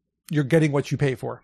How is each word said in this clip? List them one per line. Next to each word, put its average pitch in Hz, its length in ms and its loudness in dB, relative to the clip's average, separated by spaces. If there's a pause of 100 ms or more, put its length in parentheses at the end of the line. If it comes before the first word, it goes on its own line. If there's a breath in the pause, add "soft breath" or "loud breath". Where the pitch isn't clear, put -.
(300)
you're 147 160 0
getting 151 260 2
what 139 200 -2
you 135 60 -2
pay 135 180 0
for. 120 280 -10